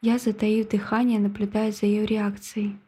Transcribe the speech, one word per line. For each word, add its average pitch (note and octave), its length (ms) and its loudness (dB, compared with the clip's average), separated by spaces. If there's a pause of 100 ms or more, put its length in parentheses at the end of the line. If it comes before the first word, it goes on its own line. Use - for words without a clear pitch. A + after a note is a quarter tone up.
Я, A3+ 160 2
затаив G#3+ 520 0
дыхание, A3 500 2
наблюдаю G#3 540 0
за G#3 120 -2
ее G#3 200 2
реакцией. G#3 840 -4